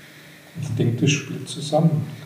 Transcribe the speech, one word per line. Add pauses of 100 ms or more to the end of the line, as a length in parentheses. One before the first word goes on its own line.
(600)
Ich
denke,
das
spielt
zusammen. (180)